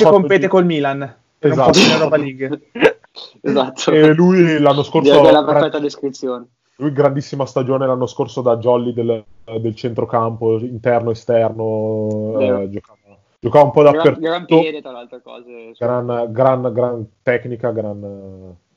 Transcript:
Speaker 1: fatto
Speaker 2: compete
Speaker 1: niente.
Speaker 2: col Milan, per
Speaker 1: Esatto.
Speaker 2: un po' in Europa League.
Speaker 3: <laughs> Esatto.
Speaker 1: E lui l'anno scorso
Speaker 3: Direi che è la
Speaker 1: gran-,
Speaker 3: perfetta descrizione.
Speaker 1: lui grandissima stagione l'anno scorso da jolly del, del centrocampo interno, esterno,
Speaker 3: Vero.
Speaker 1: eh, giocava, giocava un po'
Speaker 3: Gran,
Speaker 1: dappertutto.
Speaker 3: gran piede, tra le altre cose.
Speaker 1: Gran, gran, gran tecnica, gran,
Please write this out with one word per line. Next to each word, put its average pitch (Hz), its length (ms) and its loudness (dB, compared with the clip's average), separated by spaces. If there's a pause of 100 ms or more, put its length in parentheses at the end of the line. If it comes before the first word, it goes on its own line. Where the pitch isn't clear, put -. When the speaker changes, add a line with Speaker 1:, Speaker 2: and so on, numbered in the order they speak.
Speaker 1:
fatto 170 80 8
Speaker 2:
compete 190 260 4
Speaker 1:
niente. 190 100 0
Speaker 2:
col 185 180 4
Milan, 139 480 -4 (240)
per 151 140 2
Speaker 1:
Esatto. 127 160 2
Speaker 2:
un - 40 6
po' 170 80 4
in - 120 4
Europa 156 240 0
League. 135 440 -4 (120)
Speaker 3:
<laughs> - 280 -10 (440)
Esatto. 135 460 -4
Speaker 1:
E 156 240 4
lui 175 440 4
l'anno 143 240 2
scorso 143 280 0
Speaker 3:
Direi 143 120 8
che 139 60 6
è 135 40 8
la 147 100 4
Speaker 1:
gran-, 147 120 -2
Speaker 3:
perfetta 151 240 0
descrizione. 135 680 -8 (300)
Speaker 1:
lui 143 160 -6
grandissima 139 540 -2
stagione 135 400 -2
l'anno 127 200 -2
scorso - 360 -6
da 120 140 2
jolly 120 380 0
del, 117 280 -2 (380)
del 113 140 -4
centrocampo 113 840 -4
interno, 120 500 -2
esterno, 110 1300 -4
Speaker 3:
Vero. 123 240 -2
Speaker 1:
eh, 98 100 -8
giocava, - 280 -16 (420)
giocava 131 240 4
un 131 60 0
po' 156 120 2
Speaker 3:
Gran, 147 120 6
Speaker 1:
dappertutto. 156 320 2
Speaker 3:
gran 170 180 -4
piede, 160 380 2
tra 131 100 -16
le 123 60 -16
altre 123 240 -20
cose. 120 560 -20
Speaker 1:
Gran, 120 540 -4
gran, 127 400 0
gran 120 340 -4 (160)
tecnica, 120 500 -4
gran, 101 840 -12 (220)